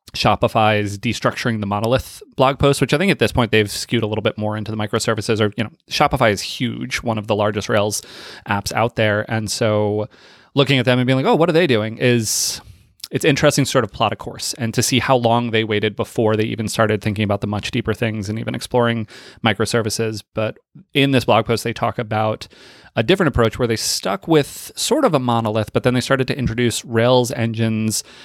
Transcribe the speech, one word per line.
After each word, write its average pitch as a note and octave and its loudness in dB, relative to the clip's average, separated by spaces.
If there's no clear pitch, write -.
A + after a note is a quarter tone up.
Shopify's G#2+ 2
Destructuring A2+ -2
the G2+ -4
Monolith A2 -2
blog C3+ 2
post, C#3+ 2
which B2 0
I D3 2
think F#3+ 0
at C3 2
this A2+ 2
point A#2 0
they've G#2+ 2
skewed - -4
a G#2+ -2
little G#2 -4
bit G#2+ -2
more G#2+ -2
into G#2+ -8
the A2 -4
microservices. A2 -2
Or, G#2 2
you A2+ -2
know, - -8
Shopify C3 2
is F#2+ -2
huge, B2 -6
one A2+ -4
of G#2+ -6
the G#2+ 2
largest G#2 0
Rails G#2 0
apps G2+ -4
out A#2 -2
there. G#2+ 2
And A2 -4
so G#2+ 0
looking C3+ 4
at A#2+ 0
them B2+ 4
and B2 2
being C3 2
like, C3 0
"Oh, A#3+ 4
what E3 4
are D#3+ 0
they F3 4
doing?" A2 0
is A#2+ 0
it's D3 -4
interesting D3 2
to - -4
sort B2 2
of - -10
plot G#2+ -2
a - -8
course - -10
and A2+ -4
to A#2+ 0
see B2 2
how C3+ 2
long A#2 2
they A2 0
waited G#2+ 0
before A2 0
they G#2+ 2
even A2+ -4
started G#2+ 0
thinking G#2+ -2
about G2+ 0
the - -2
much G2+ -6
deeper A2+ -2
things G#2+ -4
and G#2+ -6
even A#2 -8
exploring A#2 -2
microservices. A2 -2
But G#2+ -4
in C#3 2
this C3 2
blog A2+ 4
post, A2+ -2
they A#2 -4
talk - -4
about A2 -4
a A#2+ 0
different F3 4
approach A#2 0
where B2 0
they A2+ 0
stuck - -4
with - 0
sort C#4+ 0
of F3+ 6
a C#3 4
monolith, A2+ 0
but A#2 0
then B2 2
they B2+ 2
started C3 0
to C#3 -4
introduce A#2 -2
Rails A#2+ 2
engines A2 -2